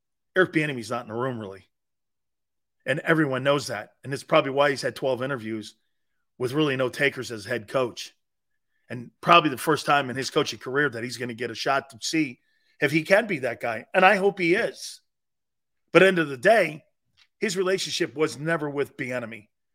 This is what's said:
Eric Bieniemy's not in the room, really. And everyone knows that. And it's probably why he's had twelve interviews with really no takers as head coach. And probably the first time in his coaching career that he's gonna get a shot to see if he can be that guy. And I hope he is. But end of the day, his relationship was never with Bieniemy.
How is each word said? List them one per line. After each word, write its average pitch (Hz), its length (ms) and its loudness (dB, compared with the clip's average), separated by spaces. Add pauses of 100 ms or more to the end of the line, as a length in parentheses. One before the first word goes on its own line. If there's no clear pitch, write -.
(360)
Eric 180 160 2
Bieniemy's 139 380 -2
not 123 120 -4
in 113 60 -16
the 107 60 -8
room, 120 260 -4
really. 95 280 -14 (1160)
And 135 140 0
everyone 151 420 0
knows 143 240 2
that. 110 240 -8 (140)
And 131 100 -8
it's - 80 -8
probably 139 300 2
why 143 180 4
he's 135 120 -4
had 127 120 -2
twelve 131 280 -2
interviews 110 520 -8 (640)
with 123 140 -4
really 143 240 2
no 131 120 2
takers 123 440 -2
as 104 120 -10
head 113 220 -6
coach. - 480 -4 (760)
And 120 200 -10 (100)
probably 170 300 6
the 123 80 -4
first 151 260 -2
time 143 240 2
in 123 80 -6
his 131 140 -4
coaching 139 280 -2
career 139 300 0
that 113 160 -10
he's 120 140 -10
gonna 120 160 -8
get 117 160 -6
a 110 40 -10
shot 139 360 -2
to 117 100 -20
see 147 400 -2 (400)
if 143 100 2
he 160 120 2
can 202 240 4
be 175 140 -4
that 120 200 -6
guy. 117 320 -6
And 185 100 2
I 196 140 8
hope 196 220 0
he 175 160 2
is. - 480 -4 (880)
But 170 100 8
end 190 160 6
of 156 100 0
the 135 100 -8
day, 165 460 4 (540)
his 202 180 -2
relationship 180 600 -2
was 151 220 0
never 151 320 -2
with 139 260 -4
Bieniemy. 120 520 -8 (260)